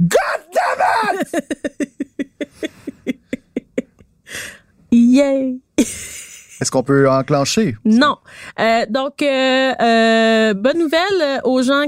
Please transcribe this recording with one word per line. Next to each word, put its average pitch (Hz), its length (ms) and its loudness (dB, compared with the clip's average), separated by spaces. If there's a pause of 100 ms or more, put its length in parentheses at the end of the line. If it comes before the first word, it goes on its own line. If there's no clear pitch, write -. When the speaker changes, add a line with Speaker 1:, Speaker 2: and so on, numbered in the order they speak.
Speaker 1:
God 170 80 2 (420)
damn 427 680 -2 (1900)
it ! - 160 -8
Speaker 2:
<laughs> - 1700 -12
Yay ! 262 640 4 (200)
Speaker 1:
Est-ce - 920 -6
qu'on 131 120 0
peut 139 260 2
enclencher ? 139 720 0
Speaker 2:
Non. 240 340 2 (420)
Euh, 226 300 0
donc, 269 320 -4
euh, 262 600 0
euh, 226 720 2
bonne 254 260 0
nouvelle, 320 200 0 (220)
euh, 277 220 -2
aux 254 180 0
gens 277 260 0